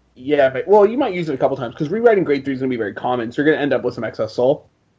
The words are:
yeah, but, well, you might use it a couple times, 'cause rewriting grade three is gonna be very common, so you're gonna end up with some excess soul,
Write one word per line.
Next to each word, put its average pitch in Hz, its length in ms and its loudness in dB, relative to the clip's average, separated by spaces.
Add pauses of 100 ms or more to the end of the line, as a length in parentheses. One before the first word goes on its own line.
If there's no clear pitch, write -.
(160)
yeah, 135 340 2
but, 131 200 -4
well, 202 160 6
you 226 120 2
might 254 160 -2
use 175 140 -4
it 151 80 -4
a - 20 -6
couple 135 200 0
times, 123 180 -8
'cause 147 140 -4
rewriting 214 340 2
grade 143 220 -2
three 139 80 -4
is 127 80 -6
gonna 131 80 -2
be 123 80 -4
very 104 160 -4
common, 123 360 -4
so - 120 -4
you're 151 100 4
gonna 135 100 2
end 139 120 0
up 117 100 -2
with 120 100 -2
some 113 120 -8
excess 110 280 -6
soul, 131 360 0 (300)